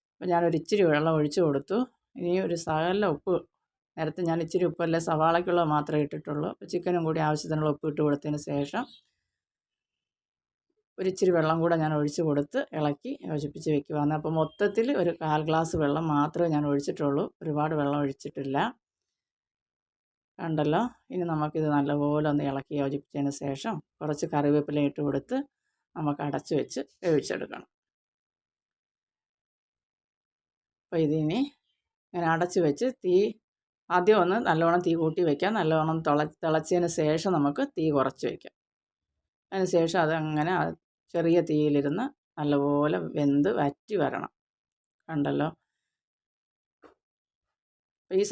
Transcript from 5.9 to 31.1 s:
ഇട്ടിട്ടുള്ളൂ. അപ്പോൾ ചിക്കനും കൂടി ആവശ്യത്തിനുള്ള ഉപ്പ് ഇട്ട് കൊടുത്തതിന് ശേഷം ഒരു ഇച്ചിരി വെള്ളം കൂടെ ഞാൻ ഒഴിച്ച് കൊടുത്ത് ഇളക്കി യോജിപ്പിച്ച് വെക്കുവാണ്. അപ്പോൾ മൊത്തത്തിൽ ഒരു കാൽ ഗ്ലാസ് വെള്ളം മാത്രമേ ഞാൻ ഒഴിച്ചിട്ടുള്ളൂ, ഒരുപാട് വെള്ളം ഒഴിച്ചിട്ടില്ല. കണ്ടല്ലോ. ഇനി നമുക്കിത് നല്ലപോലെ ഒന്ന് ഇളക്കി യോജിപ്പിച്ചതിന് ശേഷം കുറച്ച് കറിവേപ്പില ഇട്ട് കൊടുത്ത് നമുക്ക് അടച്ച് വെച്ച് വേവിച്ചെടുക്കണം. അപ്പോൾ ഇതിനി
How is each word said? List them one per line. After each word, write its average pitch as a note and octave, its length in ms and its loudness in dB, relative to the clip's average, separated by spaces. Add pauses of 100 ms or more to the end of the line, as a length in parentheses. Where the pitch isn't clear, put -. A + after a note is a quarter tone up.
ഇട്ടിട്ടുള്ളൂ. D#3 480 -6
അപ്പോൾ - 200 -16
ചിക്കനും F3+ 340 -2
കൂടി D#3+ 200 -2
ആവശ്യത്തിനുള്ള D3+ 480 0
ഉപ്പ് D3+ 160 -8
ഇട്ട് D3 140 -6
കൊടുത്തതിന് D3 340 0 (100)
ശേഷം C#3+ 360 -4 (2250)
ഒരു F#3+ 140 -2
ഇച്ചിരി F#3 240 2
വെള്ളം D#3+ 260 2
കൂടെ E3+ 200 2
ഞാൻ D#3 140 0
ഒഴിച്ച് D3 320 -2
കൊടുത്ത് C#3+ 320 0 (180)
ഇളക്കി D3+ 340 -2 (180)
യോജിപ്പിച്ച് D3+ 440 -6
വെക്കുവാണ്. D3 440 -2
അപ്പോൾ D#3 200 -4
മൊത്തത്തിൽ G#3 480 0 (160)
ഒരു E3+ 100 0 (100)
കാൽ D#3 260 0
ഗ്ലാസ് D#3+ 340 0
വെള്ളം D3 320 0
മാത്രമേ D#3 400 0
ഞാൻ D3 160 0
ഒഴിച്ചിട്ടുള്ളൂ, C#3+ 540 0 (180)
ഒരുപാട് D#3 380 -2
വെള്ളം C#3+ 220 0
ഒഴിച്ചിട്ടില്ല. C#3 540 -6 (1900)
കണ്ടല്ലോ. D#3 400 2 (320)
ഇനി F3+ 180 -2
നമുക്കിത് D3+ 440 0
നല്ലപോലെ D3 560 2
ഒന്ന് D3 180 2
ഇളക്കി C#3 320 -6
യോജിപ്പിച്ചതിന് C#3 600 -2
ശേഷം C#3+ 340 -6 (240)
കുറച്ച് D3+ 340 -4
കറിവേപ്പില D3 560 2
ഇട്ട് D3 180 -10
കൊടുത്ത് C#3 300 -4 (580)
നമുക്ക് D3 300 -4
അടച്ച് C#3+ 320 -6
വെച്ച് - 220 -6 (220)
വേവിച്ചെടുക്കണം. - 680 -2 (3250)
അപ്പോൾ E3+ 240 -4
ഇതിനി D#3 340 0 (680)